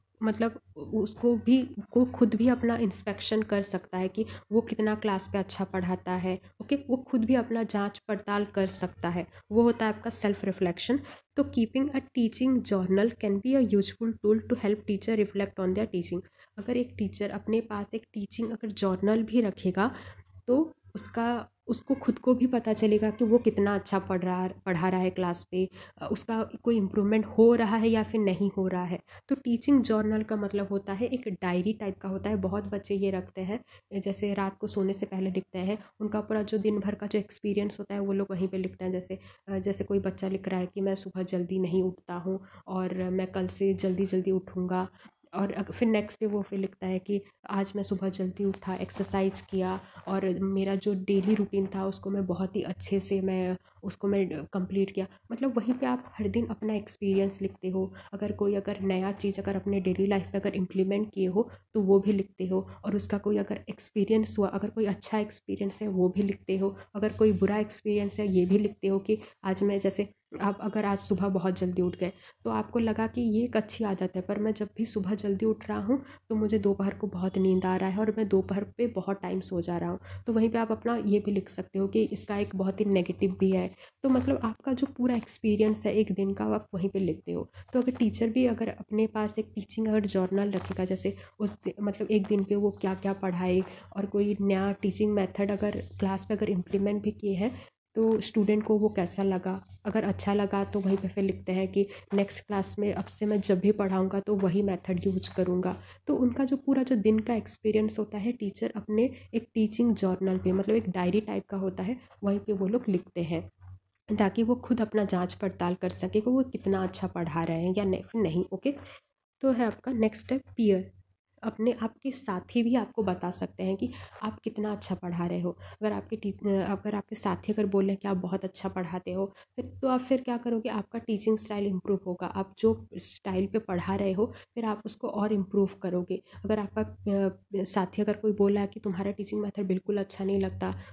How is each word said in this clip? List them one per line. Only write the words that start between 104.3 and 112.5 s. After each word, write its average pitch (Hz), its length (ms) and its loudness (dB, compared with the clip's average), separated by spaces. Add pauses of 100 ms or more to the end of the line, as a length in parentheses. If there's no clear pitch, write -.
वही 190 280 2
मेथड 185 440 0
यूज़ 185 280 -2
करूँगा। 185 420 0 (300)
तो 294 100 2
उनका 254 280 2
जो 262 120 0
पूरा 262 260 2
जो 254 140 2
दिन 220 220 4
का 226 160 0
एक्सपीरियंस 214 640 0
होता 208 200 -4
है 220 140 -2
टीचर 233 440 -4
अपने 214 340 2 (240)
एक 233 200 -4
टीचिंग 220 400 2
जर्नल 185 440 0
पे, 185 140 0
मतलब 196 240 2
एक 220 140 0
डायरी 180 300 2
टाइप 208 260 -4
का 196 100 -8
होता 190 260 -4
है, 220 140 -4 (280)
वहीं 202 140 2
पे 202 140 -4